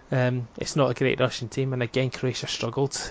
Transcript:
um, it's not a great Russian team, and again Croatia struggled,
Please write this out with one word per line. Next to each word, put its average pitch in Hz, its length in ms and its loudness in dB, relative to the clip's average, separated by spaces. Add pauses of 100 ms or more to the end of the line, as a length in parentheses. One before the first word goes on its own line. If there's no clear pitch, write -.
(120)
um, 127 360 2 (100)
it's - 180 -4
not 131 160 4
a - 20 0
great 127 260 2
Russian 127 280 0
team, 131 240 -2
and 127 100 0
again 127 280 0
Croatia 127 380 -4
struggled, 131 520 -2 (100)